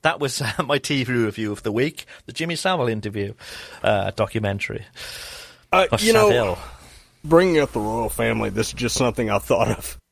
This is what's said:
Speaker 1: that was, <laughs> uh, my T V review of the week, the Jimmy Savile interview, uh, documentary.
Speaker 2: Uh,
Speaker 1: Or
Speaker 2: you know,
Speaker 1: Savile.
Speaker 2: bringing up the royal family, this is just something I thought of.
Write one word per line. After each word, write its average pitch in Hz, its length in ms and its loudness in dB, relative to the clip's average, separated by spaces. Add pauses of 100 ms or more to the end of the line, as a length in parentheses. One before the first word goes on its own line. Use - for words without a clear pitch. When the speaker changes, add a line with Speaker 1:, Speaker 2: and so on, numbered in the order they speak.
Speaker 1:
that - 160 2
was, 139 220 -2
<laughs> - 0 -
uh, 113 100 -4 (120)
my 143 140 0
T 139 260 -2
V 123 100 -2
review 110 380 0
of 101 120 -8
the 110 80 -2
week, 127 340 -2 (200)
the - 80 -14
Jimmy 165 220 -4
Savile 151 340 0
interview, 107 440 -4 (500)
uh, 101 280 2
documentary. 107 760 -2 (880)
Speaker 2:
Uh, 220 200 6
Speaker 1:
Or 226 80 2
Speaker 2:
you 220 140 4
know, 214 160 8
Speaker 1:
Savile. 107 300 2 (640)
Speaker 2:
bringing 165 360 6
up 139 120 0
the 120 80 -2
royal 110 300 -2
family, 113 420 0
this 107 160 -2
is - 60 -10
just 120 240 -4
something 120 340 0
I 101 80 2
thought 110 300 2
of. - 280 -6 (140)